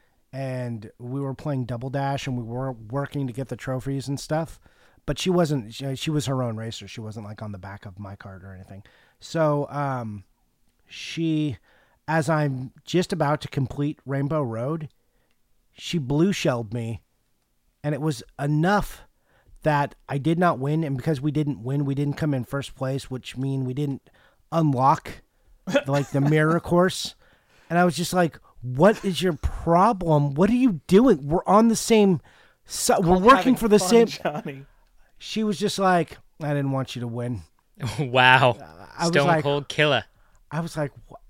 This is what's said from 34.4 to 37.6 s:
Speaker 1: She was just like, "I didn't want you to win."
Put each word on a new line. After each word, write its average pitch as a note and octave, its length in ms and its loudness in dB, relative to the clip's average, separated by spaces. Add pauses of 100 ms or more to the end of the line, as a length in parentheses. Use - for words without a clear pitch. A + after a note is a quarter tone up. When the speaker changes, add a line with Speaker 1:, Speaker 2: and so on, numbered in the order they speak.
Speaker 1:
She - 260 -4
was G#3+ 120 -2
just F#3 220 -2
like, F#3 400 2 (240)
"I D3 60 -4
didn't C#3+ 240 0
want C3+ 240 -4
you A#2+ 60 -8
to A#2+ 40 -6
win." A#2+ 360 -6 (360)